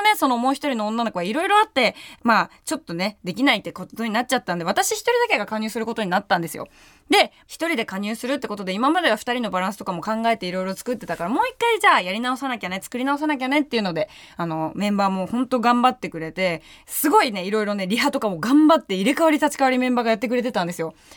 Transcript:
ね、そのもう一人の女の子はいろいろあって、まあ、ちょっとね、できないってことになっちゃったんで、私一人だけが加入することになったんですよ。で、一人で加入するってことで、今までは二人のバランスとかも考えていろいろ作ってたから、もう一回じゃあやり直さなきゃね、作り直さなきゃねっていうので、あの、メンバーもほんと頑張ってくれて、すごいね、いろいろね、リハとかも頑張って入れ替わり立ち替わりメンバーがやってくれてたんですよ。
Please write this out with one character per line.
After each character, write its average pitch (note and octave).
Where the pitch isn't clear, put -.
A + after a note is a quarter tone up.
ね、 G#4+
そ D#4+
の A#3+
も B3+
う C#4
一 D4
人 B3
の G#3
女 A3+
の A3
子 F3+
は F3
い G3+
ろ D#4
い G4
ろ G4+
あ G#4+
っ A4
て、 A#3+
ま A3
あ、 -
ち D#4+
ょ -
っ -
と -
ね、 F#3+
で F3
き A3
な C4+
い -
っ -
て E3+
こ F#3
と -
に A3+
な G#3
っ B3
ち -
ゃ -
っ -
た F3+
ん F3
で、 E3
私 E4+
一 G#4+
人 A#4+
だ A#4+
け E4
が G3+
加 G#3+
入 A3
す -
る A3
こ A3+
と A3
に F3
な F#3
っ -
た F#3
ん E3
で E3+
す -
よ。 -
で、 F#4+
一 -
人 E4
で A3+
加 F#3+
入 G#3
す A#3
る C4+
っ C#4
て A3
こ G#3
と G3+
で、 F#3
今 A3+
ま F4
で C#4+
は G#3+
二 A#3+
人 B3
の G#3
バ F#3
ラ F#3+
ン G#3
ス -
と G3+
か F#3+
も E3+
考 A3
え A3+
て F#3
い F3
ろ F#3
い -
ろ F#3+
作 A#3+
っ -
て -
た E3
か E3
ら、 F3+
も D#4+
う -
一 B4
回 A#4
じ G#4
ゃ E4
あ A3
や F3+
り A3
直 B3
さ C4+
な A#3+
き -
ゃ F3+
ね、 F#3+
作 -
り B3
直 C#4+
さ D4+
な D4+
き B3+
ゃ B3+
ね D4
っ C#4+
て B3
い A3+
う -
の F#3
で、 D#3
あ E3+
の、 D#3+
メ G3+
ン G#3
バ G3
ー -
も F#3
ほ A#3+
ん B3+
と B3+
頑 A#3+
張 B3+
っ B3+
て F3+
く E3
れ D#3
て、 F3+
す -
ご G#4+
い C4
ね、 F#3+
い -
ろ G#3+
い G3+
ろ G#3
ね、 G3
リ G#3+
ハ B3+
と C4+
か G#3+
も E3
頑 D4
張 D#4+
っ -
て G3
入 F#3+
れ C#4
替 E4
わ D#4+
り D4+
立 D4
ち -
替 C#4
わ C4
り B3+
メ B3+
ン B3
バ A#3+
ー A#3
が A3+
や A3+
っ -
て B3+
く A#3+
れ B3
て B3
た F#3
ん -
で F3
す E3+
よ。 D#3+